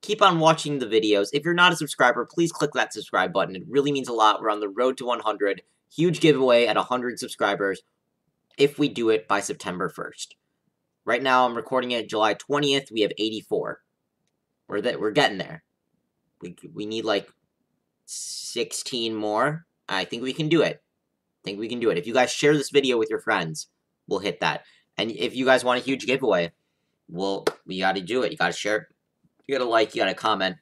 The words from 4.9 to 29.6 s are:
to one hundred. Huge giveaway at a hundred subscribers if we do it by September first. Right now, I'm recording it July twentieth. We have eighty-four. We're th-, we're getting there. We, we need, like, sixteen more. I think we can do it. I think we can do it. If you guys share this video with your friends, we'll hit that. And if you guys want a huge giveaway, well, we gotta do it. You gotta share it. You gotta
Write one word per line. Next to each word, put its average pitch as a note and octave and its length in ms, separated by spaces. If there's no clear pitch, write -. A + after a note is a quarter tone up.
to B2+ 80
one A#2+ 140
hundred. G2+ 440
Huge D#3+ 280
giveaway B2+ 440
at G#2+ 120
a F#2+ 60
hundred B2 360
subscribers G2+ 640
if C#3+ 200
we D3 120
do A2+ 200
it A2 180
by G2+ 140
September F2+ 480
first. - 460
Right A#2+ 200
now, B2+ 220
I'm A#2+ 100
recording B2 360
it G#2+ 180
July G#2+ 260
twentieth. C#3 540
We A2 120
have G2+ 160
eighty-four. G#2+ 640
We're G2+ 120
th-, G#2+ 180
we're G#2 120
getting G#2+ 280
there. - 240
We, F2+ 140
we G#2 120
need, A2 180
like, G#2 260
sixteen - 1120
more. A2 500
I F#2+ 160
think A#2 180
we C3 80
can D#3 160
do D3+ 140
it. E2 220
I - 600
think G2 160
we A2 100
can A#2+ 100
do A2+ 100
it. - 80
If - 80
you A2+ 80
guys B2 180
share D3 240
this C#3 140
video C3 280
with A2 120
your A2 120
friends, E2+ 460
we'll F#2+ 120
hit F#2+ 220
that. D#2+ 220
And A2 120
if A#2 260
you B2+ 100
guys B2+ 180
want B2 160
a A#2 40
huge A#2+ 220
giveaway, G#2 460
well, G2 380
we F#2 140
gotta F#2+ 220
do A2+ 220
it. E2+ 80
You E2 60
gotta F2 140
share G#2 240
it. - 120
You C3+ 100
gotta B2 120